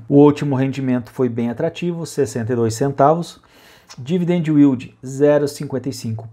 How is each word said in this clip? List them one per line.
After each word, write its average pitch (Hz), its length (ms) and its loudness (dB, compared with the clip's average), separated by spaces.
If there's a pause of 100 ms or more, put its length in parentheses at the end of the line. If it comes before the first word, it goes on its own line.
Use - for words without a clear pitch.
O 143 60 2
último 147 400 4
rendimento 131 560 -4
foi 127 180 -2
bem 117 220 -4
atrativo, 165 520 -6
sessenta 127 500 -4
e - 20 -2
dois 113 180 0
centavos. 139 680 0 (560)
Dividend 165 540 -2
yield, 143 560 2
zero 143 420 2
cinquenta 139 400 -8
e 139 60 -6
cinco 113 400 -8